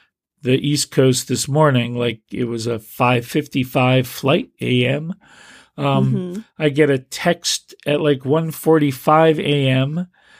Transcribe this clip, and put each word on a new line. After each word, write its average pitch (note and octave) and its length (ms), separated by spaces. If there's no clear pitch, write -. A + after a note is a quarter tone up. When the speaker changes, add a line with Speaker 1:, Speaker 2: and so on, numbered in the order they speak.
Speaker 1:
the B2 120
East D3 380
Coast C3 360
this B2 200
morning. C3 480
Like, A#2+ 240
it - 140
was A#2 240
a A#2 100
five B2 480
fifty-five C3 800
flight D#3 440
A B2 260
M. D3+ 280
Um, C3+ 380
Speaker 2:
Mm-hmm. F#3 260
Speaker 1:
I D#3 100
get C#3+ 220
a C3+ 80
text - 760
at, D3 160
like, D3 240
one D#3 280
forty-five D#3 880
A C#3+ 280
M C#3 380